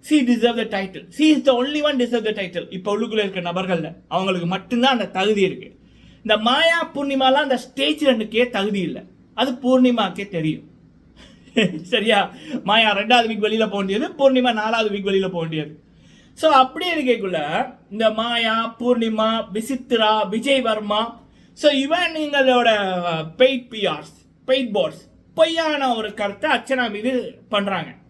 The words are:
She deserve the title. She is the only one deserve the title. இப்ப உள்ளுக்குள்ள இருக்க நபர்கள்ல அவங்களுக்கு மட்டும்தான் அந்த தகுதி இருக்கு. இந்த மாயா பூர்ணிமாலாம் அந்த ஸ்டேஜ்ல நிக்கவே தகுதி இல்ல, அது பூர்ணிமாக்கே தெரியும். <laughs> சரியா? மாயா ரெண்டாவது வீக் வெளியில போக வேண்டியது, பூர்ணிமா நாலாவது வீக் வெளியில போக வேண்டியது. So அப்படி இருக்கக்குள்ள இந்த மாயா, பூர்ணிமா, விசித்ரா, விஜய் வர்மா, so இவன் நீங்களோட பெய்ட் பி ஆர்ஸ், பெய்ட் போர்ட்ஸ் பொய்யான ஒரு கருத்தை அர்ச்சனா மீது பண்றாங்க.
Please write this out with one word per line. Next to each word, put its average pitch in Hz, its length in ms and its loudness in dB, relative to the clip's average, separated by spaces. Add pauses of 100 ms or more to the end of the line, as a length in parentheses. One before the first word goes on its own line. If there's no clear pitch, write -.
(100)
She - 20 4
deserve 240 440 2
the 220 240 -4
title. 190 240 -10 (140)
She 294 40 2
is 302 240 4
the 269 60 6
only 285 300 0
one 294 140 0
deserve 233 280 -2
the 214 80 -2
title. 185 400 -8
இப்ப 196 260 -4
உள்ளுக்குள்ள 214 300 -2
இருக்க 190 120 -6
நபர்கள்ல 170 540 -4 (140)
அவங்களுக்கு 185 380 -2
மட்டும்தான் 233 460 0
அந்த 214 140 -2
தகுதி 202 360 0
இருக்கு. - 340 -4 (400)
இந்த 294 220 0
மாயா 320 560 2
பூர்ணிமாலாம் 277 480 2
அந்த 262 160 0
ஸ்டேஜ்ல 285 580 0
நிக்கவே 220 340 -2
தகுதி 202 300 -2
இல்ல, 147 220 -6 (320)
அது 254 180 0
பூர்ணிமாக்கே 240 760 2
தெரியும். 156 400 -4 (840)
<laughs> 180 280 0
சரியா? 208 480 0 (340)
மாயா 214 320 4
ரெண்டாவது 226 320 2
வீக் 214 140 -4
வெளியில 214 160 0
போக 208 180 0
வேண்டியது, 202 320 -2 (100)
பூர்ணிமா 254 340 4
நாலாவது 220 440 -2
வீக் 202 40 -4
வெளியில 196 220 0
போக 180 160 -4
வேண்டியது. 156 420 -6 (540)
So 311 160 2
அப்படி 269 420 2
இருக்கக்குள்ள 196 760 -2 (240)
இந்த 214 200 0
மாயா, 226 680 -2
பூர்ணிமா, 226 720 0
விசித்ரா, 220 760 0
விஜய் 262 320 0
வர்மா, 214 600 -2 (320)
so 294 200 2
இவன் 320 440 0
நீங்களோட 262 520 2 (680)
பெய்ட் 254 320 2
பி 220 140 -10
ஆர்ஸ், 151 440 -6 (200)
பெய்ட் 262 260 0
போர்ட்ஸ் 170 380 -2 (240)
பொய்யான 311 600 2
ஒரு 214 200 -6
கருத்தை 202 360 -4
அர்ச்சனா 247 400 -2
மீது 214 480 -4 (100)
பண்றாங்க. 196 460 -4 (160)